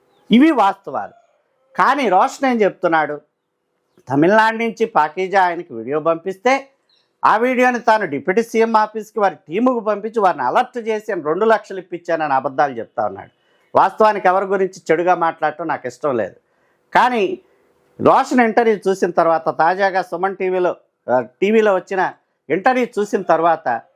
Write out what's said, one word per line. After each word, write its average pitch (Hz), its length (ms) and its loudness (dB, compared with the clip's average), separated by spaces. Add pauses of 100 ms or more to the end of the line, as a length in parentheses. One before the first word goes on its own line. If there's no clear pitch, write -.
(320)
ఇవి 277 200 6
వాస్తవాలు. 190 640 -2 (600)
కానీ 247 340 0
రోషన్ 262 400 2
ఏం 233 120 0
చెప్తున్నాడు, 156 600 0 (920)
తమిళనాడు 220 440 2
నుంచి 226 280 -4
పాకీజా 185 580 0
ఆయనకి 170 300 -4
వీడియో 120 260 -6
పంపిస్తే 190 680 -2 (560)
ఆ 175 120 4
వీడియోని 247 420 0
తాను 214 260 2
డిప్యూటీ 185 380 -2
సీఎం 226 320 0
ఆఫీస్కి 214 440 -4
వారి 190 160 0
టీముకు 233 440 -2
పంపించి 208 400 -6
వారిని 170 240 0
అలర్ట్ 208 340 -2
చేసి 214 340 -6
ఆయన 175 120 -6
రెండు 160 220 -2
లక్షలు 208 340 0
ఇప్పించానని 165 540 -6
అబద్ధాలు 139 400 -2
చెప్తా 110 320 -6
ఉన్నాడు. 98 240 -10 (460)
వాస్తవానికి 196 520 2
ఎవరి 190 180 2
గురించి 190 360 -4 (100)
చెడుగా 175 240 2
మాట్లాడటం 160 520 -4
నాకు 135 200 -6
ఇష్టం 127 300 -4
లేదు. 95 180 -6 (600)
కానీ 208 440 0 (640)
రోషన్ 240 380 4
ఇంటర్వ్యూ 226 380 2 (100)
చూసిన 190 240 0
తర్వాత, 160 480 0
తాజాగా 185 420 0
సుమన్ 180 340 -6
టీవీలో, 185 400 -2 (340)
ఆ, 120 100 2
టీవీలో 208 560 0
వచ్చిన 180 380 -4 (360)
ఇంటర్వ్యూ 233 380 0 (120)
చూసిన 208 220 -2
తర్వాత 160 600 0 (140)